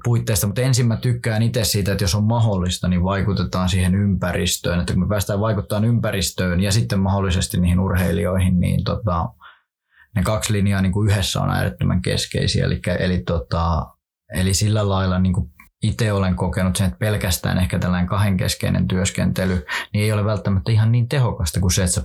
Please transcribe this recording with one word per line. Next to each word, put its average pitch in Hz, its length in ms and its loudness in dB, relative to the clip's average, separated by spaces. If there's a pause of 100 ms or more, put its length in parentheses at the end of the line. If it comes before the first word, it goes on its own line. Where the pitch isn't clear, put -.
puitteista, 117 420 0
mutta 101 140 -2
ensin 123 260 2
mä 110 100 0
tykkään 117 440 0
ite 113 220 0
siitä, 98 280 0
että 98 120 0
jos 98 120 2
on 104 80 2
mahdollista, 104 640 0
niin 90 160 2
vaikutetaan 92 680 0
siihen 92 260 2
ympäristöön. 90 840 0
Että 87 140 -2
kun 90 100 0
me 90 60 -2
päästään 101 300 -2
vaikuttamaan 104 460 -2
ympäristöön 98 720 0
ja 101 120 0
sitten 107 280 0
mahdollisesti 95 600 0
niihin 90 200 2
urheilijoihin, 92 800 0
niin 90 240 0
tota, 87 460 -2 (840)
ne 92 80 0
kaksi 110 300 0
linjaa 98 280 0
niinku 95 220 0
yhdessä 98 380 0
on 95 80 -2
äärettömän - 520 0
keskeisiä. - 640 -2
Elikkä, 90 300 -2
eli 90 280 -2
tota, 82 640 -2 (460)
eli 95 200 0
sillä 104 360 2
lailla 95 300 0
niinku 92 300 2 (340)
ite 113 300 0
olen 95 220 2
kokenut 92 400 0
sen, 98 120 2
että - 120 -4
pelkästään 98 580 0
ehkä 90 220 0
tällainen 90 300 0
kahdenkeskeinen 95 760 0
työskentely, 92 800 0 (280)
niin 104 100 0
ei 110 80 2
ole 104 140 0
välttämättä 101 460 0
ihan 110 200 4
niin 117 180 2
tehokasta 110 500 0
kuin 92 120 2
se, 95 120 2
että 90 120 0
sä 87 100 -2